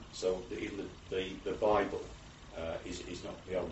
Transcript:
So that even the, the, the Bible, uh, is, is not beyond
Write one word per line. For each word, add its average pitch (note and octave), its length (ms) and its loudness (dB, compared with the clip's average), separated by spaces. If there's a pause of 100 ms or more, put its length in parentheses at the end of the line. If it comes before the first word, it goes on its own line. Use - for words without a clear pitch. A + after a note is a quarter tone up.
(120)
So F2+ 380 4
that - 80 -4
even G2+ 300 -2 (220)
the, F#2+ 60 0
the, F#2+ 340 -2
the - 20 2
Bible, G2+ 500 6 (540)
uh, E2 180 -2 (100)
is, F2 240 -4
is - 160 -6
not E2+ 100 -6 (140)
beyond F2 240 0